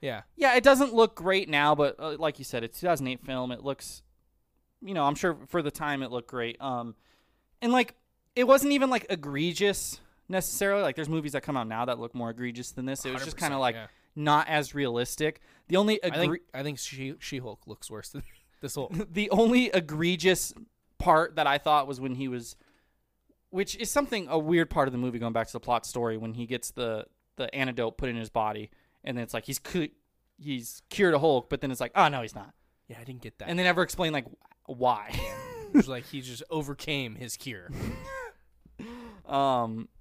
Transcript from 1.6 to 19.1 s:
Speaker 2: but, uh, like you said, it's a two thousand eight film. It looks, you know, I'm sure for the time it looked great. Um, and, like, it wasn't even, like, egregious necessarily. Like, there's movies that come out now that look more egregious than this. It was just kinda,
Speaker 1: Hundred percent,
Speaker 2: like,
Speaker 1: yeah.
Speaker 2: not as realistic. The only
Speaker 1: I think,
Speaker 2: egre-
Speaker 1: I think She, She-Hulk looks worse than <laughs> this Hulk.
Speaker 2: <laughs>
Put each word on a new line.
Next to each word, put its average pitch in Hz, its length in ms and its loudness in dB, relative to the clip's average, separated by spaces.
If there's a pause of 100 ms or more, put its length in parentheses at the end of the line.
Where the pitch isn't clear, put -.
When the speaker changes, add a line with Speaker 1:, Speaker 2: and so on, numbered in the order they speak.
Speaker 2:
but, 147 240 2
uh, 156 200 -6
like 156 200 -2
you 135 60 -12
said, 120 200 -6
it's - 140 -10
a - 20 -12
two 175 60 -4
thousand 147 220 0
eight 127 160 -8
film. 127 280 -4
It 120 120 -12
looks, - 380 -8 (800)
you 196 120 -8
know, 156 100 2
I'm 143 120 4
sure 170 200 0 (120)
for 175 140 0
the 147 100 -2
time 147 300 -4
it 120 100 -8
looked 123 160 -6
great. 117 320 -6
Um, 120 340 -6 (680)
and, 240 100 2
like, 247 220 2 (420)
it 247 80 4
wasn't 277 280 8
even, 269 160 4
like, 247 220 0
egregious 170 920 -2 (300)
necessarily. 196 520 0
Like, 139 140 0
there's 156 140 -4
movies 156 220 -2
that 139 100 -2
come 139 160 -2
out 113 100 -4
now 110 160 -2
that 123 140 -2
look 117 160 -10
more 117 160 -4
egregious 120 400 -8
than 127 160 -8
this. 135 180 -6
It 131 80 -4
was 127 100 -6
just 151 140 -8
kinda, 143 220 -2
Speaker 1:
Hundred - 0 -
percent, - 20 0
Speaker 2:
like, 123 140 2
Speaker 1:
yeah. 113 120 -14 (300)
Speaker 2:
not 151 320 4
as 151 260 -2
realistic. 135 680 -2 (260)
The 170 80 2
only 208 260 4
Speaker 1:
I 180 60 0
think, 165 240 2
Speaker 2:
egre- 180 80 -4 (140)
Speaker 1:
I 131 80 -6
think 143 160 -6
She, 135 400 -8
She-Hulk 123 480 -10
looks - 240 -16
worse 107 180 -12
than - 140 -12 (200)
<laughs> - 200 -20
this 139 140 -8
Hulk. 139 160 -6 (100)
Speaker 2:
<laughs> 196 100 -8